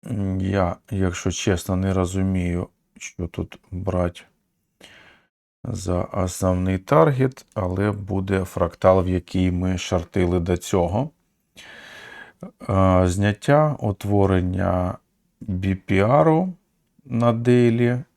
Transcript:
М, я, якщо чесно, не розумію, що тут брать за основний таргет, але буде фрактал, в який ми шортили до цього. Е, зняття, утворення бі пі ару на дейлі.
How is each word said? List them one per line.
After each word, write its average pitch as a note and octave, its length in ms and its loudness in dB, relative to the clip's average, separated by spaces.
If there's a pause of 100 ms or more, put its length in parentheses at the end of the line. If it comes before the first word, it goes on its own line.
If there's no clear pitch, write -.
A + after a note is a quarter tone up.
М, G2 340 -4
я, F#2+ 360 0 (140)
якщо F#2+ 400 -2
чесно, F#2+ 460 -2
не F#2+ 180 0
розумію, F#2 760 -2 (280)
що - 300 -10
тут - 320 -10 (120)
брать F2+ 560 -4 (1400)
за F2+ 380 -4
основний F#2 760 -2
таргет, C3+ 760 2
але F#2+ 380 -2
буде G2 520 -2
фрактал, F#2 580 2
в F2+ 60 -2
який F#2 420 0
ми F2+ 280 -2
шортили F2+ 600 0
до F2+ 160 0
цього. G2+ 540 -2 (1600)
Е, F#2+ 400 4
зняття, G#2 720 2
утворення F#2 1160 0 (420)
бі F#2+ 340 -2
пі F#2+ 260 -2
ару D#3+ 520 2 (520)
на A#2+ 280 0
дейлі. A#2+ 680 2 (180)